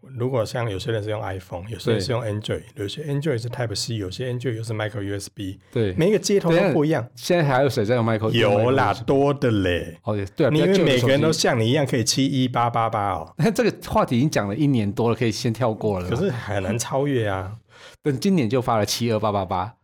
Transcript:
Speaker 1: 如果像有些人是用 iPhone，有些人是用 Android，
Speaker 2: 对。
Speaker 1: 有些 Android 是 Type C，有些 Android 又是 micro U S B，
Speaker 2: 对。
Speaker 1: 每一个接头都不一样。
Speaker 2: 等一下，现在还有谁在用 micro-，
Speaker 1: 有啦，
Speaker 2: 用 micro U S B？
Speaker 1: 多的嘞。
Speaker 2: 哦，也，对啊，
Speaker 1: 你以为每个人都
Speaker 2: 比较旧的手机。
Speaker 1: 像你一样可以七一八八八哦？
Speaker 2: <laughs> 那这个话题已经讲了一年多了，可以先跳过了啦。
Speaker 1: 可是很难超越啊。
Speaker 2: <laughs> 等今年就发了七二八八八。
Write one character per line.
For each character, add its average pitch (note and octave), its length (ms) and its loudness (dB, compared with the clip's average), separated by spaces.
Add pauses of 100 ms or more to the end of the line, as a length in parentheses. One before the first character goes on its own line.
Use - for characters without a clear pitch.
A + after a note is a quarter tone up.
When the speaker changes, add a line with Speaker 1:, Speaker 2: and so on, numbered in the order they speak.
(160)
Speaker 1:
如 A#2+ 140 -2
果 A#2+ 160 0
像 A#2 240 -4
有 F#2+ 80 -4
些 - 140 -6
人 G#2+ 120 -2
是 G#2 60 -8
用 G#2+ 120 -4
iPhone， F#2+ 480 -10
有 A2 100 -10
些 - 120 -2
人 G#2+ 100 2
是 G2 100 -4
用 A2+ 100 -2
Android， G#2+ 420 -4 (120)
Speaker 2:
对。 G#2 80 -6
Speaker 1:
有 G2 40 -4
些 - 160 -10
Android C#3+ 380 -2
是 A#2+ 80 -6
Type A#2+ 260 -6
C， A2+ 200 -6
有 G2+ 140 -4
些 B2 220 -6
Android B2 220 -4
又 A2 100 -8
是 A2+ 100 -6
micro G#2+ 280 -4
U G2+ 180 -4
S F#2+ 140 -12
B， G2 260 -10 (120)
Speaker 2:
对。 G#2+ 220 0
Speaker 1:
每 D#3 160 2
一 - 20 2
个 G#3 80 2
接 G3+ 200 0
头 F3 120 0
都 E3 60 4 (160)
不 D3 120 2
一 D#3 40 0
样。 D3+ 140 0
Speaker 2:
等 A#2+ 100 -12
一 - 40 -20
下， - 80 -14
现 F3+ 120 2
在 E3+ 60 2
还 C#3 200 4
有 C#3+ 60 4
谁 A#2+ 140 0
在 A2 120 2
用 A#2 100 2
micro-， A2 260 0
Speaker 1:
有 A2+ 180 2
啦， G#2 140 4
Speaker 2:
用 B2 100 4
micro - 20 2
U A#2+ 180 2
S - 60 -4
B？ A#2 60 -10
Speaker 1:
多 C#3 280 4
的 C3 180 0
嘞。 F2 520 0
Speaker 2:
哦， G#2+ 120 -2
也， G2+ 100 -4 (100)
对 D3 120 2
啊， - 20 4
Speaker 1:
你 D3+ 100 2
以 - 40 4
为 F#3+ 200 4
每 C3+ 180 4
个 A#2+ 60 2
人 C#3 120 4
都 D3+ 80 4
Speaker 2:
比 - 0 -
较 - 0 -
旧 - 0 -
的 - 0 -
手 D#3+ 60 4
机。 D#3+ 60 -2
Speaker 1:
像 D#3 200 2
你 A2+ 100 2
一 - 20 4
样 D3 140 2
可 C3+ 120 0
以 A2+ 60 2
七 C3+ 220 2
一 C3+ 220 0
八 A#2+ 220 2
八 A2+ 200 0
八 G2+ 220 0
哦？ D#2+ 220 -6
Speaker 2:
<laughs> - 40 -20
那 E3+ 140 4
这 A#3+ 120 0
个 G3+ 100 2 (160)
话 G#3+ 160 2
题 B2 120 0
已 - 20 4
经 D3 100 4
讲 G#2+ 180 0
了 G2+ 80 -4
一 D3 120 2
年 A2 240 2
多 A2+ 180 0
了， A2+ 60 2
可 B2 100 0
以 A2+ 60 2
先 A#2 200 -2
跳 A2+ 220 0
过 G2+ 260 -2
了 F2+ 100 -8
啦。 A#2 60 0
Speaker 1:
可 B2 60 -2
是 G3 100 0
很 G#2 300 -4
难 F#2+ 160 -2
超 C#3 300 -2
越 B2 200 0
啊。 F#2+ 260 -4 (260)
Speaker 2:
<laughs> - 240 -20
等 C3+ 160 -2
今 G3 160 2
年 B2 140 2
就 B2+ 120 2
发 A#2+ 160 2
了 G#2 80 2
七 A#2 260 -2
二 A2 80 2
八 G#2+ 120 0
八 G2+ 140 0
八。 F#2 280 -4 (100)